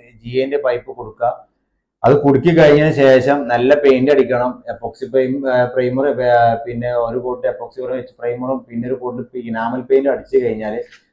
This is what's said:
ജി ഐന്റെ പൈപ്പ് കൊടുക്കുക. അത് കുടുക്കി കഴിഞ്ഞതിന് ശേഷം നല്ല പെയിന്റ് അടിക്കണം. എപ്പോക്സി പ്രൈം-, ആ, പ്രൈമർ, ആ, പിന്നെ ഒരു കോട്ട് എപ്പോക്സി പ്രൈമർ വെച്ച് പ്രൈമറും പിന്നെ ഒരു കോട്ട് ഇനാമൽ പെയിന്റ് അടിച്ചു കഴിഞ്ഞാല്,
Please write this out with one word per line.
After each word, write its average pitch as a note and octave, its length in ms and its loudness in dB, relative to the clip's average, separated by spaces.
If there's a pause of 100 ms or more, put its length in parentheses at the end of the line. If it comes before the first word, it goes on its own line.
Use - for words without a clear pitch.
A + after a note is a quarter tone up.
(240)
ജി B2 180 -2
ഐന്റെ C#3 160 -2
പൈപ്പ് B2 340 -2
കൊടുക്കുക. A#2 560 -6 (560)
അത് C#3+ 180 4
കുടുക്കി C#3+ 360 2
കഴിഞ്ഞതിന് D3+ 360 6
ശേഷം C3+ 540 4
നല്ല B2 280 2
പെയിന്റ് C3+ 360 4
അടിക്കണം. B2+ 580 0
എപ്പോക്സി - 360 -12
പ്രൈം-, C3 420 -2
ആ, B2 180 2
പ്രൈമർ, B2+ 560 -2
ആ, A#2 320 4
പിന്നെ A#2+ 440 -6
ഒരു A#2+ 200 -2
കോട്ട് B2 300 -6
എപ്പോക്സി A#2+ 340 -8
പ്രൈമർ B2+ 160 -6
വെച്ച് B2 220 -12
പ്രൈമറും B2 500 -6
പിന്നെ A#2 180 -8
ഒരു B2 80 -4
കോട്ട് B2 420 -10
ഇനാമൽ A#2 440 -6
പെയിന്റ് C3+ 280 0
അടിച്ചു B2+ 280 -4
കഴിഞ്ഞാല്, A2+ 460 -2 (300)